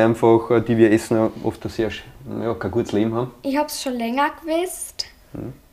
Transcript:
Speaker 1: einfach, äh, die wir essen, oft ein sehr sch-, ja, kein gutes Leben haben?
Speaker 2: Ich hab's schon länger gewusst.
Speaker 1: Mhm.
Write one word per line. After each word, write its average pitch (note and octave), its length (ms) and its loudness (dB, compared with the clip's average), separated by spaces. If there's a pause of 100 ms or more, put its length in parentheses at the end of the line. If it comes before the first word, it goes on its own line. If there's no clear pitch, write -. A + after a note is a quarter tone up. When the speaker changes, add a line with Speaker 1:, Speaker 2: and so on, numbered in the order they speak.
Speaker 1:
einfach, A2+ 480 4
äh, A#2 100 4
die A2+ 160 0
wir A2 140 8
essen, A2+ 260 2 (260)
oft - 220 -6
ein G#2+ 60 -8
sehr G#2+ 180 -2
sch-, - 140 -10 (400)
ja, A2+ 100 -2
kein A2 180 -6
gutes A#2 200 -2
Leben A2 240 0
haben? B2+ 160 -4 (100)
Speaker 2:
Ich C4+ 160 -2
hab's D4+ 240 -4
schon C4 140 -6
länger B3 320 -2 (160)
gewusst. E4+ 640 -6 (280)
Speaker 1:
Mhm. B2 200 -10 (200)